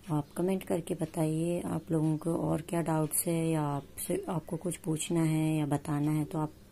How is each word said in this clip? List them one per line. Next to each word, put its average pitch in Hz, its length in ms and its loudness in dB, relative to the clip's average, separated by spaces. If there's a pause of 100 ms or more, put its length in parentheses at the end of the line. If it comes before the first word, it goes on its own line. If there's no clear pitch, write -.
आप 147 200 0
कमेंट 185 340 0
करके 175 300 -2
बताइए 165 680 0
आप - 300 -4
लोगों 156 260 4
को 165 180 0
और 160 260 0
क्या 170 200 -2
डाउट्स 156 460 0
है 165 220 2
या 156 120 2
आपसे, 147 680 -2
आपको 170 280 -2
कुछ 175 200 -4
पूछना 160 460 0
है 156 340 4
या 151 80 2
बताना 147 460 0
है 151 140 2
तो 156 140 -4
आप 151 140 -2 (180)